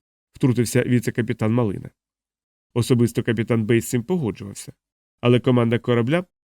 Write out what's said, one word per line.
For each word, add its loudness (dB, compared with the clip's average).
втрутився 0
віце-капітан -2
Малина. -4
Особисто 2
капітан -2
Бей 2
з -6
цим -2
погоджувався. -6
Але 4
команда 2
корабля 0